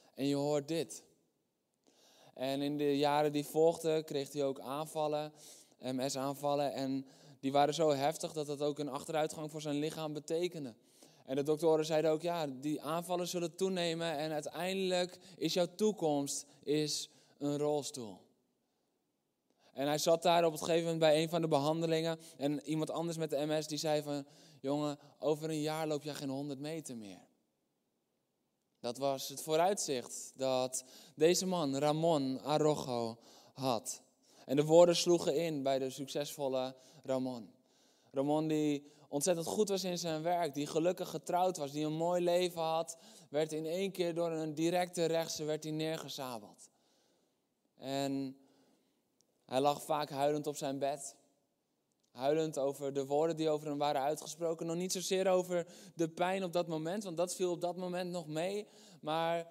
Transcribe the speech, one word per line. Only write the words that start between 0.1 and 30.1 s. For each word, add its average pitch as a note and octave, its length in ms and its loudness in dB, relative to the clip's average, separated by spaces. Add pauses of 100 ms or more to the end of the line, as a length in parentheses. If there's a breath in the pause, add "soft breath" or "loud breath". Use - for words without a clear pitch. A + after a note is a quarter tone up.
en C3 120 0
je C#3+ 80 2
hoort C#3+ 320 0
dit. D#3+ 360 -4 (1300 soft breath)
En C3+ 280 -4
in D3 160 -2
de C#3+ 200 2
jaren D3 340 4
die D3 140 0
volgden D#3+ 580 2
kreeg C#3 300 -6
hij D3 100 0
ook C3+ 160 -2
aanvallen, D3+ 720 -4 (460 loud breath)
M B2+ 300 -2
S-aanvallen. C#3 640 0
En C3+ 320 -2 (340 loud breath)
die C3 120 -2
waren D3 220 6
zo D#3 160 4
heftig D3+ 440 0
dat D3+ 140 -4
dat C#3+ 140 -4
ook D3 180 0
een D3 100 -4
achteruitgang D#3 640 -4
voor D#3 100 -10
zijn D3 180 -2
lichaam D#3 340 -4
betekende. D#3+ 600 -4 (520 loud breath)
En C3+ 100 -4
de C#3+ 80 2
doktoren D#3 420 4
zeiden D#3 260 4
ook: D#3 100 0
"Ja, E3+ 260 -2
die C#3 340 -4
aanvallen F3 460 -2
zullen F3 280 -4
toenemen E3+ 640 0
en D#3 140 -2
uiteindelijk F3+ 840 -2 (200 loud breath)
is D#3+ 160 0
jouw F3 220 0
toekomst D#3 680 0 (180 loud breath)
is D3 460 0 (280 soft breath)
een C#3+ 200 -2
rolstoel." C3+ 640 -2 (1500 soft breath)
En C3+ 140 -2
hij D3 100 0
zat E3 240 4
daar E3+ 240 6
op E3 60 4
het D3+ 100 -6
gegeven E3+ 220 2
moment E3 160 -2
bij D#3 220 8
een E3 80 0
van E3 120 0
de E3 60 2
behandelingen D#3+ 720 2 (180 loud breath)
en C#3+ 240 -2
iemand D#3 280 -2
anders D#3+ 280 -4
met D#3+ 120 -2
de D3 160 -2
M D#3 160 0
S D3+ 60 -8
die D3+ 100 -6
zei D3+ 240 0
van: C#3+ 240 -6 (340 loud breath)
"Jongen, C#3+ 400 -2 (200 loud breath)
over D3+ 300 0
een D#3 120 -2
jaar D#3 260 -2
loop D3 160 -2
jij D3 100 -8
geen D3 160 -6
honderd C#3 300 -6
meter D3+ 380 -8
meer." G2+ 240 -14 (1600)
Dat A#2+ 180 -6
was C3+ 320 -2
het C3+ 120 -10
vooruitzicht D#3+ 920 0